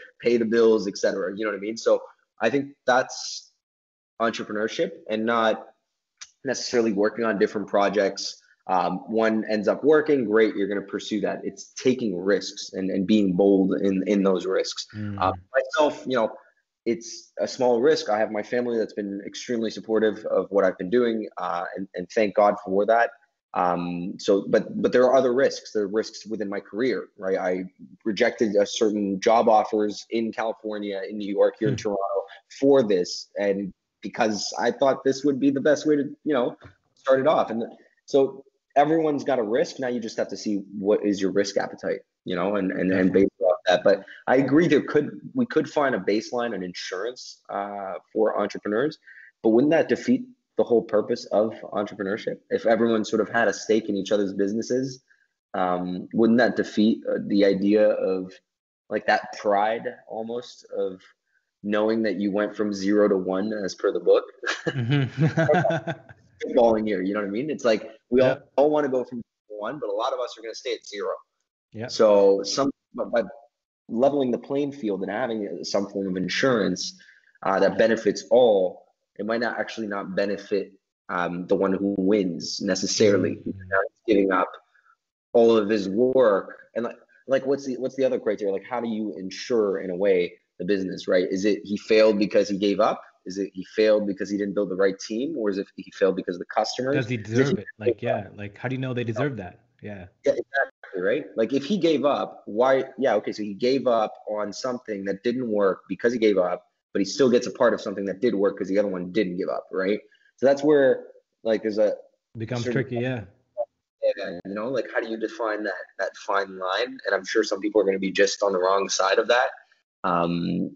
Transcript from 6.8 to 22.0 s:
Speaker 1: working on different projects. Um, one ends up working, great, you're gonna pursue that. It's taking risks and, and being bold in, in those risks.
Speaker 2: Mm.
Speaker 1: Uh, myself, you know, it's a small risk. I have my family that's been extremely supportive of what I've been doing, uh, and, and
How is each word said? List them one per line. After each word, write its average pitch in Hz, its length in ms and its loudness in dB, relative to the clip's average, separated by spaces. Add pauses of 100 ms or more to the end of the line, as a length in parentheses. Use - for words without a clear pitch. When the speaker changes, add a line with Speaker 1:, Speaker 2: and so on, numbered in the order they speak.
Speaker 1:
working 107 320 0
on 107 120 0
different 101 300 0
projects. 98 760 0 (260)
Um, 92 300 0 (120)
one 110 400 0
ends 104 180 -2
up 104 160 0
working, 147 420 4
great, 107 300 4
you're 101 120 -2
gonna 101 140 -4
pursue 101 400 -6
that. 95 220 -4
It's - 300 -12
taking 120 460 0
risks 95 540 -2
and, 95 160 -4
and 95 180 -2
being 101 260 4
bold 95 480 4
in, 95 260 0
in 101 160 2
those 92 220 0
risks. 92 500 -4
Speaker 2:
Mm. 104 260 -8
Speaker 1:
Uh, 92 100 2 (240)
myself, 143 500 0
you 127 120 -2
know, 110 140 0 (540)
it's - 540 -6
a 107 80 -2
small 123 340 2
risk. 151 280 2
I 104 80 0
have 107 140 0
my 107 120 -4
family 120 340 -2
that's 110 160 -2
been 98 320 -6
extremely 113 440 -6
supportive 107 560 -2
of - 260 0
what 98 120 4
I've 92 140 2
been 92 120 -6
doing, 113 380 0 (100)
uh, 90 280 -4 (100)
and, 98 200 -10
and 90 160 -8